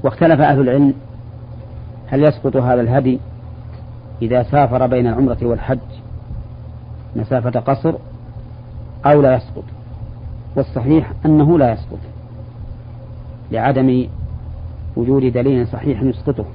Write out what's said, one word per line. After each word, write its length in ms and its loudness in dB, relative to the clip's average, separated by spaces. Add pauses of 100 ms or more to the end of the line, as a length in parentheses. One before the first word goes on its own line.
واختلف 380 4
أهل 180 6
العلم 340 4 (1120)
هل 160 2
يسقط 320 2
هذا 260 4
الهدي 380 2 (1000)
إذا 220 2
سافر 440 4
بين 200 2
العمرة 340 2
والحج 380 0 (1400)
مسافة 440 0
قصر 340 0 (1120)
أو 160 8
لا 140 6
يسقط، 280 -6 (920)
والصحيح 560 2 (140)
أنه 320 6
لا 160 6
يسقط 260 -8 (1500)
لعدم 560 4 (880)
وجود 280 2 (100)
دليل 340 2
صحيح 340 -2
يسقطه 540 -2